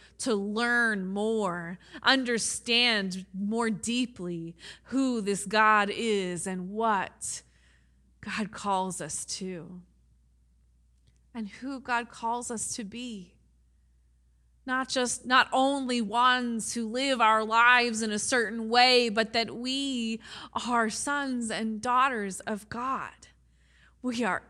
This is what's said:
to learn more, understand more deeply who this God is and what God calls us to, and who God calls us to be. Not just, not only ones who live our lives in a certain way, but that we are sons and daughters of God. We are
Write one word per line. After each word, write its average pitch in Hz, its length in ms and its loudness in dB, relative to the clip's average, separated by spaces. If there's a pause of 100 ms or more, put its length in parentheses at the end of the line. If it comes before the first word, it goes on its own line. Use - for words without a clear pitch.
(180)
to 233 180 0
learn 220 680 0
more, 190 760 -2 (240)
understand 233 1200 2 (100)
more 220 340 0
deeply 180 840 -4 (300)
who 254 360 0
this 196 240 -2
God 214 480 4
is 190 540 -2
and 185 240 -6
what 214 720 -2 (800)
God 202 320 -6
calls 190 480 -2
us 143 240 -8
to, 180 560 -10 (1500)
and 220 140 -8
who 262 320 -10
God 240 280 -2
calls 240 440 -4
us - 240 -6
to 233 80 -8
be. 220 500 -12 (1300)
Not 262 240 -2
just, 247 380 -2
not 254 260 6
only 262 480 2
ones 240 760 2
who 233 120 -4
live 254 340 0
our 220 220 6
lives 233 580 4
in 220 120 -2
a 208 80 -2
certain 226 480 0
way, 247 400 6
but 220 240 0
that 233 240 -2
we 247 640 -4 (480)
are 233 200 2
sons 254 600 -4
and 220 320 -4
daughters 247 560 0
of - 300 -8
God. 233 420 -6 (920)
We 240 200 -2
are 185 280 0